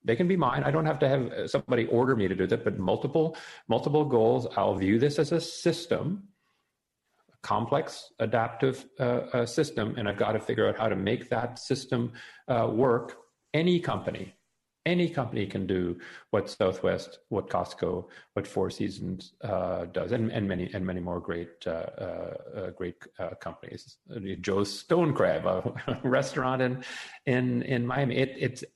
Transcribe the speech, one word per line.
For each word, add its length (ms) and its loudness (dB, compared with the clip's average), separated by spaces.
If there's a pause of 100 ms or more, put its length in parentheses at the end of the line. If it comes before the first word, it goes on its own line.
They 120 2
can 120 2
be 100 4
mine. 260 2
I 80 2
don't 140 2
have 140 0
to 100 6
have, 220 2
uh, 160 -4
somebody 400 2
order 280 4
me 120 2
to 80 2
do 120 2
that, 160 0
but 140 0
multiple, 580 2 (320)
multiple 380 2
goals. 500 4
I'll 200 2
view 240 4
this 200 2
as 120 2
a 100 2
system, 840 -2 (1040)
a 80 -20
complex, 760 -2
adaptive, 680 0 (140)
uh, 40 0 (300)
uh, 120 2
system, 520 -2
and 100 -2
I've 100 -2
gotta 220 2
figure 280 2
out 100 0
how 100 0
to 80 2
make 340 0
that 300 -2
system, 540 -2 (340)
uh, 240 2
work." 460 2 (360)
Any 260 4
company, 560 -4 (520)
any 220 2
company 360 -2
can 220 -4
do 320 0 (320)
what 180 0
Southwest, 800 0
what 220 -4
Costco, 580 -2 (260)
what 140 -4
Four 220 -2
Seasons, 640 -6 (100)
uh, 420 -2
does, 280 -2
and, 180 0
and 160 0
many, 260 -2
and 120 -4
many 160 -4
more 180 -4
great, 300 -6 (180)
uh, 20 -2
uh, 640 -6 (220)
uh, 160 -6
great, 240 -8 (240)
uh, 120 -6 (100)
companies. 560 -14 (420)
Joe's 320 0
Stone 420 2
Crab, 320 2
a 580 -2
<laughs> 0 -
restaurant 580 0
in, 220 0 (420)
in, 380 2
in 220 0
Miami. 300 0
It, 220 2
it's 260 -4 (120)